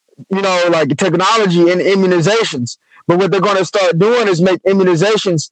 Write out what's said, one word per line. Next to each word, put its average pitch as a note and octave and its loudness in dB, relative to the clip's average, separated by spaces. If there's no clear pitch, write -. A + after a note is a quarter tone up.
you G3 -4
know, F3+ 0
like, D#3 0
technology F3+ 2
in F3+ 0
immunizations. F3+ 0
But F3 2
what F#3+ 0
they're G3 0
gonna F#3+ 0
start F3 0
doing A3+ 2
is E3+ 0
make F3+ 0
immunizations F#3+ 0